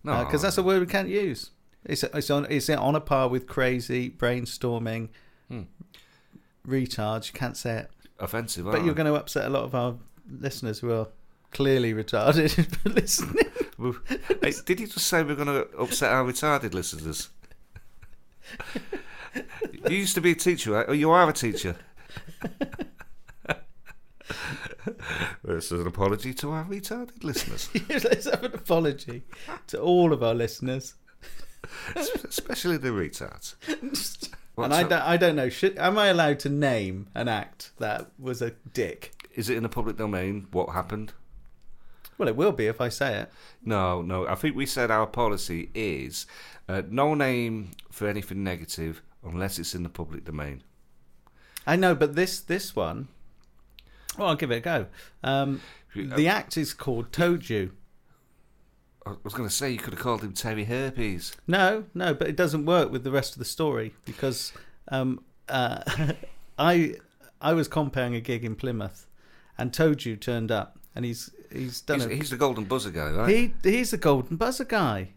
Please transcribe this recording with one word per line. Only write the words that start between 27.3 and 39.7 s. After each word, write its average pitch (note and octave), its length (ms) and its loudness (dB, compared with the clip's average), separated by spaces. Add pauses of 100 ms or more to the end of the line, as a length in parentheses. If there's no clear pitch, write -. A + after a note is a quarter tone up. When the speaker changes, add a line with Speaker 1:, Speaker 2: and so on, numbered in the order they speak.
Speaker 2:
<laughs> - 100 -6
Let's - 400 2
have - 140 0
an B3 100 -4
apology C#3+ 680 0 (440)
to - 120 -6
all E3+ 340 8
of B2 100 2
our A2+ 100 4
listeners. B2+ 640 -2 (1000)
Speaker 1:
Es-, F4 140 -2 (140)
especially - 540 -2
the C3 120 0
retards. - 640 -6 (120)
Speaker 2:
<laughs> - 640 -6 (260)
Speaker 1:
What's - 100 -2
Speaker 2:
And C#3+ 80 2
I F3 100 6
Speaker 1:
up? F3 60 0
Speaker 2:
don't, E3+ 120 4
I E3+ 160 4
don't E3+ 180 6
know. B2+ 140 2
Should, F#3+ 280 2
am F#3+ 200 2
I G#3 100 6
allowed D#3+ 340 4
to C#3+ 80 -2
name A2 640 0
an A#2+ 140 -2
act - 520 -6
that - 280 -4 (100)
was B2+ 240 -6
a A#2 100 -2 (220)
dick? - 600 -4
Speaker 1:
Is A2 140 -4
it A#2 80 2
in A2+ 60 -2
the A2+ 60 -2
public G#2+ 280 0